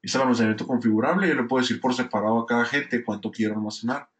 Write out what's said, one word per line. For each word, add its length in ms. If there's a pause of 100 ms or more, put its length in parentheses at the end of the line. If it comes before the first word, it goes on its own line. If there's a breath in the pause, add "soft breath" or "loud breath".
Es 120
el 80
almacenamiento 440
configurable, 600
yo 60
le 100
puedo 180
decir 180
por 140
separado 460
a 60
cada 180
gente 400
cuánto 260
quiero 240
almacenar. 540 (120)